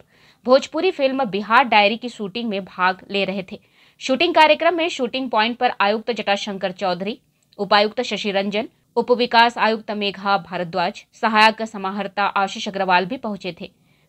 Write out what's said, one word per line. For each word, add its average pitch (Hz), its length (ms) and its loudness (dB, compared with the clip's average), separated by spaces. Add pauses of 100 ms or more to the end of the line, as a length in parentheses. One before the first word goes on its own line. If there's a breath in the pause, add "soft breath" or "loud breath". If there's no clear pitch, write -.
(440 soft breath)
भोजपुरी 294 460 2
फिल्म 269 340 0
बिहार 214 400 2
डायरी 214 320 4
की 247 120 -10
शूटिंग 226 400 -8
में 196 160 -4
भाग 185 460 -2
ले 196 140 -2
रहे 190 280 -4
थे। - 80 -14 (380 soft breath)
शूटिंग 339 360 0
कार्यक्रम 320 400 4
में 330 140 -2
शूटिंग 262 420 -6
पॉइंट 226 280 0
पर 247 220 0
आयुक्त 214 300 0
जटाशंकर 202 640 -4
चौधरी, 190 480 -4 (380)
उपायुक्त 208 420 2
शशि 214 300 -4
रंजन, 202 380 -2 (280)
उप 240 160 0
विकास 240 460 4
आयुक्त 220 320 0
मेघा 202 460 -2
भारद्वाज, 170 760 -4
सहायक 220 500 4
समाहर्ता 202 600 -4
आशीष 202 440 -2
अग्रवाल 185 380 2
भी 254 100 -6
पहुंचे 196 440 -8
थे। 185 100 -14 (380)